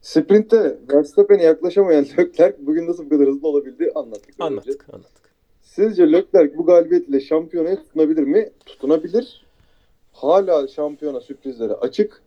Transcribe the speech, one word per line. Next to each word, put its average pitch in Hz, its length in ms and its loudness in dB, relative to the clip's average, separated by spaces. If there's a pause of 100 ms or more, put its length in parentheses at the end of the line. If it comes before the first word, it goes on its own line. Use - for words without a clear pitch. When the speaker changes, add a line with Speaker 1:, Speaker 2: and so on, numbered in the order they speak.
Speaker 1:
Sprint'te 202 760 0 (140)
Verstappen'e 190 500 2
yaklaşamayan 165 640 2 (120)
Leclerc 180 400 0
bugün 156 280 -4
nasıl 170 180 -8
bu 139 40 -18
kadar 143 180 2
hızlı 139 220 -2
olabildi 143 460 -4
anlattık. 113 440 -12
Speaker 2:
Anlattık, - 540 -8
anlattık. - 380 -20 (320)
Speaker 1:
Sizce 180 500 0
Leclerc 160 460 2
bu 165 80 -4
galibiyet 170 420 2
ile 135 120 0
şampiyonaya 160 560 -4
tutunabilir 156 460 -2
mi? 175 280 -2 (160)
Tutunabilir. 160 800 -6 (680)
Hala 165 560 0
şampiyona 147 520 -8
sürprizlere 120 520 -10
açık. - 540 -6